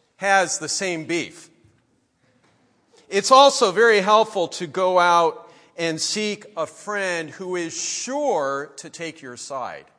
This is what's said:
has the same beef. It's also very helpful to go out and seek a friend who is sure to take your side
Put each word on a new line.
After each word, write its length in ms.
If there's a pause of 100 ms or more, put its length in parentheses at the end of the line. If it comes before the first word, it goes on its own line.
(180)
has 420
the 80
same 380
beef. 440 (1600)
It's 240
also 400
very 300
helpful 480
to 180
go 320
out 500 (280)
and 240
seek 560
a 100
friend 600
who 260
is 180
sure 1040
to 120
take 320
your 160
side 480 (140)